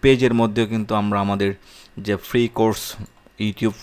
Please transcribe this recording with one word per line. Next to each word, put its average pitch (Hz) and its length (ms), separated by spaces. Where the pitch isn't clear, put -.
পেজের 127 340
মধ্যেও 113 320
কিন্তু 110 280
আমরা 104 260
আমাদের 98 340
যে 101 180
ফ্রি 120 320
কোর্স, - 480
YouTube 107 420